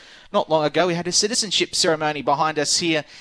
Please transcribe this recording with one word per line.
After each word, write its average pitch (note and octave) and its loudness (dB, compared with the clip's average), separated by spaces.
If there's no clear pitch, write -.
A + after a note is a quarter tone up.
not G3+ 0
long D#3 2
ago D#3 0
we F3 0
had E3+ -6
a F3+ -2
citizenship G3+ -2
ceremony D3+ 0
behind D3 2
us C#3+ 0
here D#3+ 0